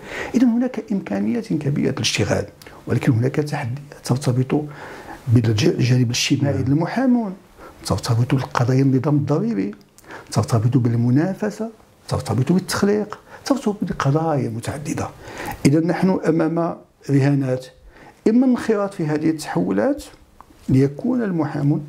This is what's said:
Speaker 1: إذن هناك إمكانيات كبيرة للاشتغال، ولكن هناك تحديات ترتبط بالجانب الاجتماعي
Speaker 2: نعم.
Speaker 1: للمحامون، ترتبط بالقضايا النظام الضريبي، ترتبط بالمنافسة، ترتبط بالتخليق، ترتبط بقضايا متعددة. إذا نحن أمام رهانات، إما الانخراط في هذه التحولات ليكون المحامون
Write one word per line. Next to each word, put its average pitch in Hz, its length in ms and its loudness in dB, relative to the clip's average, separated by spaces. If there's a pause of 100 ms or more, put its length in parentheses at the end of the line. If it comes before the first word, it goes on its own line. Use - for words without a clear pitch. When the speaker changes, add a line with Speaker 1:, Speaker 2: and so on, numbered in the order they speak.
(340)
Speaker 1:
إذن 254 140 6
هناك 240 440 0
إمكانيات 208 600 -2
كبيرة 147 400 0
للاشتغال، 107 540 0 (400)
ولكن 117 260 2
هناك 120 240 0
تحديات 147 420 -4 (260)
ترتبط 127 600 0 (640)
بالجانب 120 840 4
الاجتماعي 139 440 0
Speaker 2:
نعم. 135 100 -2
Speaker 1:
للمحامون، 202 680 2 (520)
ترتبط 123 480 0
بالقضايا 131 480 2
النظام 135 340 2
الضريبي، 190 580 0 (580)
ترتبط 117 440 2
بالمنافسة، 143 920 0 (380)
ترتبط 120 440 -2
بالتخليق، 202 680 -2 (260)
ترتبط 233 380 -2
بقضايا 151 680 0
متعددة. 120 600 -6 (580)
إذا 147 140 4
نحن 180 480 2
أمام 165 480 0 (340)
رهانات، 135 560 2 (600)
إما 247 180 4
الانخراط 208 480 0
في 160 120 -4
هذه 151 240 0
التحولات 196 760 -2 (640)
ليكون 143 540 2
المحامون 151 680 -2